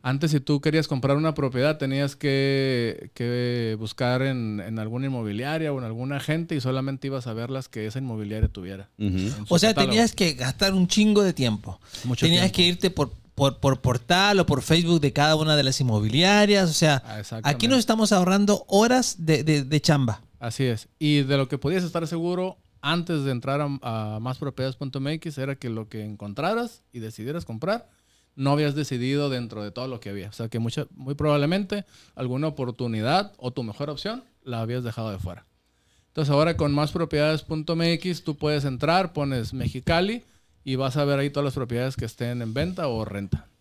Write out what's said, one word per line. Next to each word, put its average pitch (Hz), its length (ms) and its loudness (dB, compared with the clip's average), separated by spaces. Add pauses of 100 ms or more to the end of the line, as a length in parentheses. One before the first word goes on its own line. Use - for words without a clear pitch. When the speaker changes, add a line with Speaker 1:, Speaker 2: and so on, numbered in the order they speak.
Speaker 1:
Antes, 139 280 0
si 147 100 2
tú 143 200 0
querías 156 260 2
comprar 139 300 0
una 156 160 0
propiedad, 139 440 0
tenías 139 400 -2
que, 135 1000 0
que 120 640 -2
buscar 123 420 -2
en, 120 380 -2
en 110 180 -8
alguna 113 300 -4
inmobiliaria 131 680 -4
o 135 60 -4
en 123 60 -8
algún 120 280 -6
agente 160 420 -2
y 139 60 -2
solamente 135 460 -2
ibas 135 200 -6
a 113 60 -6
ver 117 160 -6
las 131 200 -6
que 110 180 -8
esa 110 120 -8
inmobiliaria 110 500 -2
tuviera 95 400 -12 (100)
Speaker 2:
Ujú. 107 80 0 (100)
Speaker 1:
en 98 140 0 (160)
su 170 60 2
Speaker 3:
O 175 40 8
sea, 196 120 6
Speaker 1:
catálogo. 139 240 2
Speaker 3:
tenías 220 200 4
que 165 200 0
gastar 135 400 0
un 185 140 4
chingo 214 360 6
de 180 100 4
tiempo. 107 460 -2 (240)
Speaker 1:
Mucho 127 240 0
Speaker 3:
Tenías 175 160 4
Speaker 1:
tiempo. 190 140 2
Speaker 3:
que 180 100 4
irte 175 240 0
por, 143 200 -2 (220)
por, 139 260 2
por 135 220 2
portal 185 580 2
o 175 60 4
por 135 160 2
Facebook 165 400 4
de 143 120 2
cada 151 220 4
una 156 200 2
de 147 80 4
las 131 180 0
inmobiliarias. 175 880 4
O 151 40 -2
sea, 147 300 4
Speaker 1:
Ah, 107 160 -12
exactamente. 113 300 -4
Speaker 3:
aquí 143 180 0
nos 254 120 6
estamos 220 320 2
ahorrando 202 560 4
horas 233 480 4 (100)
de, 143 180 4
de, 151 200 2
de 143 180 2
chamba. 135 400 2 (180)
Speaker 1:
Así 120 260 -4
es. 117 220 -2 (120)
Y 147 240 4
de 139 140 2
lo 135 120 0
que 131 80 -4
podías 175 260 0
estar 170 240 -4
seguro 175 500 -4 (240)
antes 160 420 0
de 135 80 0
entrar 131 300 -2
a, 113 540 -4
a 107 40 -6
más 127 180 -6
propiedades 131 380 -6
punto 135 240 -8
M 139 140 -4
X 156 260 -8
era 135 160 -4
que 127 140 -8
lo 110 200 -6
que 107 160 -10
encontraras 143 800 -6 (100)
y 123 60 -12
decidieras 113 460 -8
comprar 170 440 -6 (500)
no 139 120 2
habías 147 220 2
decidido 143 560 -2
dentro 117 340 -6
de 104 80 -10
todo 127 160 -10
lo 123 120 -10
que 104 100 -12
había. 98 200 -10
O 104 40 -18
sea, 113 140 -8
que 113 120 -4
mucha, 117 360 -4
muy 135 180 -8
probablemente 156 680 0 (320)
alguna 127 320 -4
oportunidad 123 880 -2
o 123 140 -6
tu 127 120 -6
mejor 117 260 -8
opción 208 340 -8 (200)
la 117 180 -6
habías 120 220 -4
dejado 110 280 -6
de 95 80 -8
fuera. 90 260 -10 (600)
Entonces, 147 240 -2
ahora 156 240 4
con 147 180 2
más 147 180 2
propiedades 156 520 0
punto 156 300 -4
M 165 200 2
X 170 300 -4
tú 151 120 -4
puedes 147 300 0
entrar, 160 480 0
pones 135 400 -4
Mexicali 165 680 -2 (400)
y 131 120 -2
vas 131 220 -2
a 147 80 2
ver 143 140 2
ahí 143 100 0
todas 143 160 -2
las 135 80 -2
propiedades 123 440 -4
que - 80 -6
estén 120 360 -6
en 113 120 -6
venta 170 340 -2
o 113 180 -2
renta. 98 420 -6 (140)